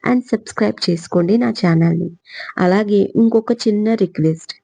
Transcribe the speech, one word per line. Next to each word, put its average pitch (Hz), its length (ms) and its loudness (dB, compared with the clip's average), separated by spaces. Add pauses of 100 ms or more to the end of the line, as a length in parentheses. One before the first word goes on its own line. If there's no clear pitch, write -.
and 247 220 0
సబ్స్క్రైబ్ 214 560 -4
చేసుకోండి 175 560 -2
నా 240 140 0
ఛానల్ని. 165 580 0 (480)
అలాగే 202 440 2 (140)
ఇంకొక 226 380 2
చిన్న 220 420 0
రిక్వెస్ట్ 160 580 -2 (100)